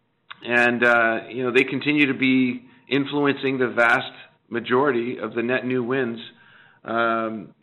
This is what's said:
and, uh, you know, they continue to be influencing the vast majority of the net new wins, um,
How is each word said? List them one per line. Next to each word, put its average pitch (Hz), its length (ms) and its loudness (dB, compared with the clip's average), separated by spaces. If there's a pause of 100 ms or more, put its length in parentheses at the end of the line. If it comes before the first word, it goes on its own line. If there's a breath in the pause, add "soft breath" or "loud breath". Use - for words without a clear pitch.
(440)
and, 120 400 2
uh, 117 340 4 (120)
you 123 140 -6
know, 120 80 -2
they 127 100 4
continue 135 500 0
to 117 60 -8
be 131 460 2 (240 soft breath)
influencing 139 680 0
the 127 100 0
vast 117 420 2 (380)
majority 120 680 0
of 107 160 -8
the 117 100 -2
net 123 200 -2
new 127 200 -2
wins, 120 340 -2 (640 soft breath)
um, 113 800 -4